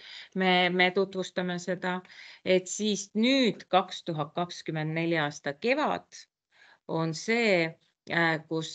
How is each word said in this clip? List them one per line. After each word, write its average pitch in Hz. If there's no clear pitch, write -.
me, 180
me 180
tutvustame 185
seda. 180
Et 185
siis 208
nüüd 240
kaks 185
tuhat 151
kakskümmend 160
neli 165
aasta 147
kevad 233
on 165
see, 190
äh, 160
kus 160